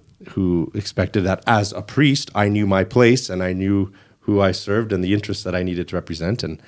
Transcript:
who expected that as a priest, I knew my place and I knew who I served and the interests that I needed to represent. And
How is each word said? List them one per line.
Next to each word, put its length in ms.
who 440
expected 500
that 220
as 260
a 100
priest, 520
I 140
knew 180
my 180
place 460
and 120
I 100
knew 400
who 200
I 120
served 400
and 100
the 120
interests 300
that 100
I 80
needed 260
to 80
represent. 460
And 260